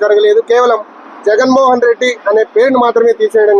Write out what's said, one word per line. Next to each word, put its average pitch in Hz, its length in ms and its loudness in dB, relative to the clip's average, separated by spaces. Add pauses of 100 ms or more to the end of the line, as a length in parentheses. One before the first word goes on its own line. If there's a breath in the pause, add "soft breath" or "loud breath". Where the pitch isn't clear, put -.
జరగలేదు, 208 380 2 (100)
కేవలం 240 280 0 (480)
జగన్మోహన్ 254 600 0
రెడ్డి 247 240 -2 (180)
అనే 220 140 0 (100)
పేరును 254 320 0
మాత్రమే 233 340 0
తీసేయడం 214 400 0